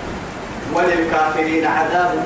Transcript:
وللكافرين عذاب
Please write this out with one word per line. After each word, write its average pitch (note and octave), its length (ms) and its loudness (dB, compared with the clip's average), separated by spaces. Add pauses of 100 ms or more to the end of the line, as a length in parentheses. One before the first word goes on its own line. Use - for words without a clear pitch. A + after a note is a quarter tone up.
(760)
وللكافرين D#3+ 920 2
عذاب E3 480 2 (120)